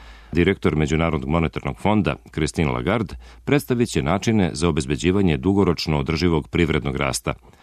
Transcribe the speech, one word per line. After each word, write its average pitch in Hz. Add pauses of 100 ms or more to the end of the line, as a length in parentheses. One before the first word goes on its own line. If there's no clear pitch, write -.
(320)
Direktor 85
Međunarodnog 78
monetarnog 78
fonda, 98 (200)
Christine 76
Lagarde, 85 (300)
predstavit 123
će 76
načine 98
za 76
obezbeđivanje 78
dugoročno 82
održivog 78
privrednog 73
rasta. 67 (280)